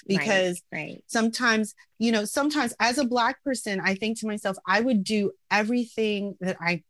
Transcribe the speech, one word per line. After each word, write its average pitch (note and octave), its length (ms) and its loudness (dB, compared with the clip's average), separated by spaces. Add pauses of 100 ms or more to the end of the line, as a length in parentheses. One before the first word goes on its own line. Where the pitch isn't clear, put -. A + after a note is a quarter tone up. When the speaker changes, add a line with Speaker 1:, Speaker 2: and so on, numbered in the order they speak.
Speaker 1:
Right, G3 100 2
Speaker 2:
Because F#3 420 2 (120)
Speaker 1:
right. - 340 -10
Speaker 2:
sometimes, A3+ 680 0 (260)
you A#3 100 2
know, G#3+ 140 2
sometimes C#4+ 560 0
as A#3+ 180 2
a D4 60 2
Black A#3+ 400 0
person, A3 360 -4
I F#3+ 140 0
think A3 260 -4
to A3 60 -6
myself, G#3 300 -4 (100)
I G3 140 4
would A#3 240 2
do G#3 260 0 (220)
everything G#3+ 880 0
that F#3 200 -4
I E3+ 300 -2